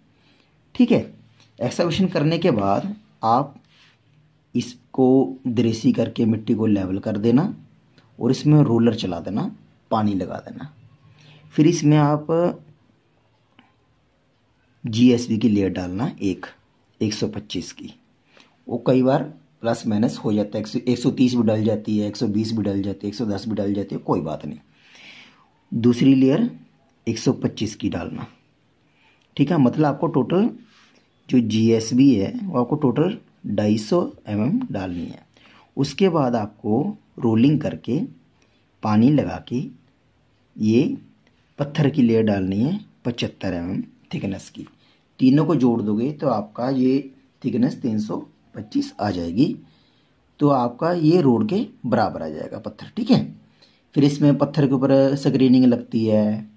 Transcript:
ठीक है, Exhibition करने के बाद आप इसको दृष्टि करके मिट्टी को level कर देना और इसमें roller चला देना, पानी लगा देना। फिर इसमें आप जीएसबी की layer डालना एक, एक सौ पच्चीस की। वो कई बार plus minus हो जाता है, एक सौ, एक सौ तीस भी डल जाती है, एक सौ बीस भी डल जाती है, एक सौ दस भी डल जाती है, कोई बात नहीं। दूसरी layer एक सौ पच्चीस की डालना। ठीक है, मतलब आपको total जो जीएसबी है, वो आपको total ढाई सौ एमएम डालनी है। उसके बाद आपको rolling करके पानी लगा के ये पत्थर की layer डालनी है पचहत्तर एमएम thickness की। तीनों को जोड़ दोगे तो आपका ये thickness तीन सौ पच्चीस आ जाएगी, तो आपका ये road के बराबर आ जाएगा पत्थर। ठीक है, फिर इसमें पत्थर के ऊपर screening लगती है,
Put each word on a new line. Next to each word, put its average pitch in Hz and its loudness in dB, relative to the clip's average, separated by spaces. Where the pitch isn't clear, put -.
ठीक 240 2
है, 139 2
Exhibition 170 0
करने 160 0
के 170 2
बाद 104 -2
आप 123 0
इसको 127 0
दृष्टि 117 0
करके 117 -2
मिट्टी 110 0
को 110 0
level 95 0
कर 104 -4
देना 117 2
और 117 0
इसमें 151 4
roller 117 4
चला 90 -6
देना, 117 -6
पानी 107 0
लगा - -6
देना। - -16
फिर 151 4
इसमें 151 4
आप 151 2
जीएसबी 113 2
की 117 0
layer 101 2
डालना 92 -6
एक, 92 -4
एक 107 -2
सौ 107 -4
पच्चीस - -10
की। - -18
वो 123 -8
कई 131 4
बार 131 2
plus 117 -4
minus 107 0
हो 113 -4
जाता 104 -2
है, - -4
एक 107 -8
सौ, - -6
एक 120 0
सौ 139 0
तीस 123 2
भी 120 2
डल 107 2
जाती 107 -2
है, 104 -2
एक - -10
सौ 117 -4
बीस 107 -2
भी 113 -2
डल 98 -2
जाती 98 -8
है, - -4
एक 101 -8
सौ 120 -6
दस 101 -6
भी 104 -4
डल 101 -2
जाती 101 -6
है, - -8
कोई 110 -2
बात 76 -8
नहीं। 76 -12
दूसरी 120 4
layer 139 2
एक 113 -4
सौ 131 0
पच्चीस - -6
की - -6
डालना। - -8
ठीक 143 2
है, 170 0
मतलब 143 2
आपको 143 -2
total 165 0
जो 127 4
जीएसबी 113 4
है, 98 0
वो 175 -4
आपको 135 -2
total 151 0
ढाई 107 0
सौ 175 0
एमएम 117 -2
डालनी 90 -8
है। 85 -16
उसके 147 0
बाद 139 0
आपको 107 -2
rolling 123 2
करके 123 -4
पानी 110 4
लगा 95 0
के 123 -4
ये 110 2
पत्थर 147 -2
की 135 0
layer 113 4
डालनी 98 0
है 170 -2
पचहत्तर 107 -6
एमएम 87 -6
thickness 98 -8
की। - -18
तीनों 135 4
को 170 2
जोड़ 120 2
दोगे 107 -2
तो 147 -4
आपका 117 -4
ये 131 2
thickness 117 -2
तीन 107 -2
सौ 107 -6
पच्चीस - -6
आ 101 -2
जाएगी, 90 -2
तो 147 4
आपका 131 0
ये 170 4
road 113 2
के 208 -2
बराबर 98 0
आ 80 -8
जाएगा - -10
पत्थर। - -16
ठीक 247 -4
है, - 4
फिर 135 4
इसमें 143 4
पत्थर 143 0
के 131 0
ऊपर 135 2
screening 127 4
लगती 120 0
है, 107 0